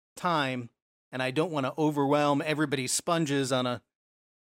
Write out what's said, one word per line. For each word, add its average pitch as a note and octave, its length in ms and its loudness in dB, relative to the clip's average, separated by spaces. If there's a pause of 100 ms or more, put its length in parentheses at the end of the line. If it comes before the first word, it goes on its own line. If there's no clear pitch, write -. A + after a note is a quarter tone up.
(180)
time, C3 520 -2 (400)
and B2+ 140 -4
I C3 80 -2
don't D#3 220 0
wanna C3+ 240 -2
overwhelm D3 680 2
everybody's C#3+ 460 -2
sponges C#3+ 580 0
on B2+ 160 0
a, B2 160 -4 (760)